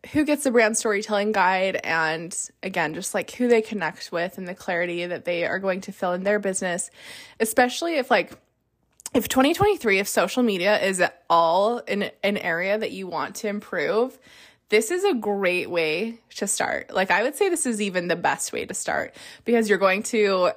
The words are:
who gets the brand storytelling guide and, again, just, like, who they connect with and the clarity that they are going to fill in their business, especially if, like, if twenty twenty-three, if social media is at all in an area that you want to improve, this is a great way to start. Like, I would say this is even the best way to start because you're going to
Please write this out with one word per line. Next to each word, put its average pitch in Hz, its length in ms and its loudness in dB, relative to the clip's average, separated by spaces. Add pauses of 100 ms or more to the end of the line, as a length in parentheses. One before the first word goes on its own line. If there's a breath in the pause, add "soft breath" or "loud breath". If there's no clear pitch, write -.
(120)
who 294 120 2
gets 294 200 0
the 269 60 4
brand 220 280 4
storytelling 208 540 0
guide 190 500 2
and, 165 520 -2 (280)
again, 165 320 -2
just, 180 180 -8
like, 185 200 -4
who 247 160 -2
they 233 120 6
connect 202 500 -8
with 175 280 -4
and 185 100 -10
the 185 60 -10
clarity 175 500 -4
that 175 200 -8
they 170 200 -2
are 185 140 -2
going 196 240 -2
to 196 100 -14
fill 180 200 -2
in 185 100 -4
their 208 160 2
business, 185 520 -4 (500 loud breath)
especially 254 560 2
if, 254 140 -2
like, 208 220 2 (840)
if 247 140 2
twenty 269 260 4
twenty-three, 339 440 2
if 202 100 -2
social 247 340 0
media 202 380 2
is 185 200 0
at - 280 0
all 175 500 4
in 202 320 -4 (120)
an 202 140 0
area 180 420 -2
that 208 140 -4
you 185 140 -10
want 160 300 -6
to 214 120 -6
improve, 202 680 -2 (500 loud breath)
this 220 220 2
is 359 140 -2
a 392 100 4
great 196 560 0
way 175 480 -2 (180)
to 202 100 -4
start. - 460 -4
Like, 190 180 0
I 190 120 4
would 277 120 -2
say 403 140 2
this 339 180 0
is 220 140 -2
even 180 280 -2
the 165 80 2
best - 360 -2
way - 140 -6
to - 80 -10
start - 400 -4 (300 loud breath)
because 233 240 4
you're 202 100 4
going 190 260 4
to 196 520 4